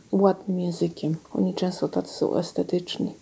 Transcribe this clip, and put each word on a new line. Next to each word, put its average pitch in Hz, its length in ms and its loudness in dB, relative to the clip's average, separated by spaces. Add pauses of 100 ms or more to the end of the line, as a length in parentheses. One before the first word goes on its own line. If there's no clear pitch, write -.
(120)
ładnym 190 480 4
językiem. 175 560 0 (180)
Oni 185 200 2
często 180 340 -2
tacy - 260 -4
są - 220 0
estetyczni. - 880 -2